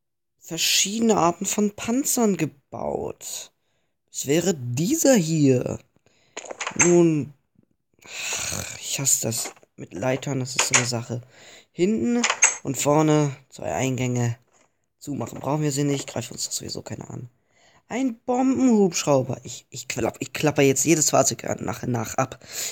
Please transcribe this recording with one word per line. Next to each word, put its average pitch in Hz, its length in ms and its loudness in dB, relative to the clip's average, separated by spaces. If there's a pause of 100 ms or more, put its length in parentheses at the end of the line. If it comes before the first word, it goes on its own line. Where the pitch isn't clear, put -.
(400)
verschiedene 208 800 0
Arten 170 280 2
von 208 300 0
Panzern 233 640 0
gebaut. - 1120 -8 (580)
Es - 180 -10
wäre 170 260 2
dieser 170 600 2
hier. 156 640 4 (1080)
Nun, 170 480 4 (720)
ach, - 720 -8
ich - 220 -6
hasse - 220 0
das - 280 -4 (240)
mit - 180 -14
Leitern, 131 460 -2
das 127 160 -6
ist - 140 0
so 127 60 2
eine 123 100 2
Sache. 123 360 -4 (520)
Hinten 233 480 0 (420)
und 135 140 -4
vorne 151 580 4 (140)
zwei - 240 -8
Eingänge 123 640 -2 (600)
zumachen. 123 420 -8
Brauchen 151 220 -2
wir 147 100 0
sie 143 100 0
nicht, 143 240 -2
greift - 240 -8
uns - 140 -8
das - 100 -8
sowieso - 260 -10
keiner - 280 -12
an. 120 200 -12 (640)
Ein 240 280 -4
Bombenhubschrauber. 226 1200 2
Ich, - 300 -16
ich - 160 -12
klapp-, - 320 -4
ich - 120 -8
klapper 147 300 0
jetzt 135 240 4
jedes 156 240 4
Fahrzeug - 360 2
an, - 200 -6
nach - 160 -6
und 123 100 -4
nach 113 220 -4
ab. - 240 -2 (340)